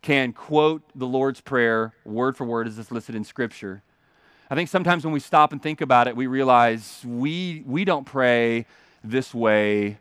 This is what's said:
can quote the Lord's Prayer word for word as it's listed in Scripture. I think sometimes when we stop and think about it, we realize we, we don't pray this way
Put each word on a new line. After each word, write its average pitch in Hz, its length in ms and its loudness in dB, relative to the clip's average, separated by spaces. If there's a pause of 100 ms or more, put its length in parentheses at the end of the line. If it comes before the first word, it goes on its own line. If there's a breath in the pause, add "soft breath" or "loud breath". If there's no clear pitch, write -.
can 135 320 0
quote 151 500 0 (120)
the 127 120 -8
Lord's 131 360 -2
Prayer 113 500 0 (140)
word 123 320 -4
for 135 80 -8
word 117 200 -4
as 110 120 -12
it's 113 120 -16
listed 117 240 -10
in 107 100 -6
Scripture. 104 580 -10 (680 soft breath)
I 139 60 -6
think 160 140 -4
sometimes 175 360 0
when 160 80 -4
we 151 60 -2
stop 151 320 4
and 143 100 -10
think 156 200 -6
about 127 260 4
it, 123 80 -6
we 127 140 -4
realize 120 760 2
we, 156 640 -6
we 147 180 -2
don't 180 220 -2
pray 117 600 2 (360 soft breath)
this 123 320 -4
way 104 680 2